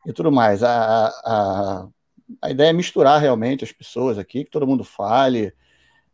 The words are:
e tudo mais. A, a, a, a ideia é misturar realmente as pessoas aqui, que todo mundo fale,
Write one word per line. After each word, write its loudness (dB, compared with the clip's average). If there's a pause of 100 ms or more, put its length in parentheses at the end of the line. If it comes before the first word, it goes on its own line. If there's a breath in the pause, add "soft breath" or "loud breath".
e -10
tudo -2
mais. 2
A, 2
a, 2 (180)
a, -2 (560)
a -4
ideia 2
é 2
misturar 4
realmente 0
as -12
pessoas -6
aqui, -8
que -20
todo -2
mundo 0
fale, 0 (640)